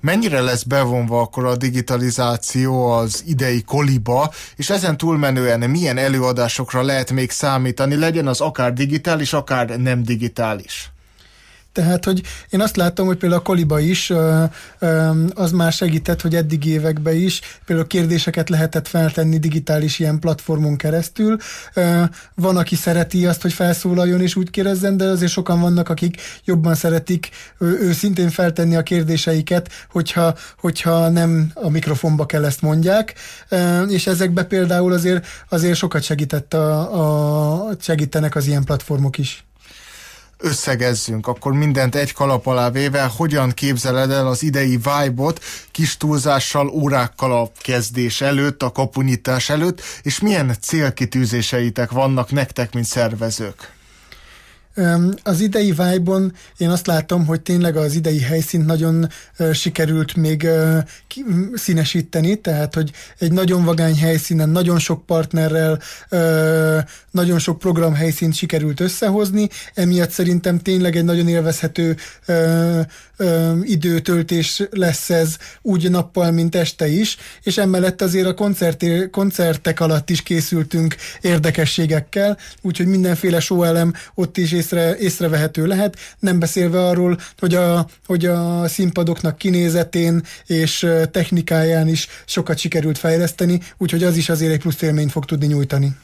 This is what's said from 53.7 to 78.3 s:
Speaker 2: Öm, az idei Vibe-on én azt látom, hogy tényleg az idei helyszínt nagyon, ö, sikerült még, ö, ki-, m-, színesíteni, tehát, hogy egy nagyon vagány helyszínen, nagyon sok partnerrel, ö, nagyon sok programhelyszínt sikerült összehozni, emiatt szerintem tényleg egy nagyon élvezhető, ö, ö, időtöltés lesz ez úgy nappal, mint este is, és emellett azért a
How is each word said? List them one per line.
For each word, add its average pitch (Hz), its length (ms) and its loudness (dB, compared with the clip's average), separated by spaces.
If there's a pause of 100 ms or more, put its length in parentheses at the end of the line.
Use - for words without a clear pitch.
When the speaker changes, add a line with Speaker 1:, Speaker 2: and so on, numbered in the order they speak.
Speaker 2:
Öm, 175 460 2
az 185 180 0
idei 208 300 2
Vibe-on 180 640 2 (240)
én 170 120 0
azt 175 180 0
látom, 165 400 0
hogy 160 140 0
tényleg 175 360 0
az 151 180 0
idei 156 260 0
helyszínt 160 460 0
nagyon, 165 420 2 (280)
ö, 160 160 0
sikerült 160 640 0
még, 156 260 0
ö, 160 360 2 (280)
ki-, 269 200 -12
m-, 196 280 -2
színesíteni, 165 840 0
tehát, 151 340 -2
hogy 156 160 -2 (280)
egy 170 140 0
nagyon 180 320 2
vagány 165 340 2
helyszínen, 160 500 2
nagyon 175 300 2
sok 160 280 -2
partnerrel, 160 760 0 (280)
ö, 160 720 2 (320)
nagyon 180 280 2
sok 165 200 -2
programhelyszínt 165 760 0
sikerült 151 460 -2
összehozni, 202 680 0 (260)
emiatt 175 360 2
szerintem 175 480 0
tényleg 180 380 0
egy 170 80 2
nagyon 170 240 2
élvezhető, 165 680 0 (300)
ö, 165 540 2 (360)
ö, 165 360 2 (100)
időtöltés 170 1080 0
lesz 180 400 -2
ez 165 260 2 (260)
úgy 185 280 0
nappal, 175 400 0
mint 165 240 0
este 165 340 0
is, 190 280 0 (260)
és 202 160 -2
emellett 185 440 2
azért 185 240 2
a 185 80 0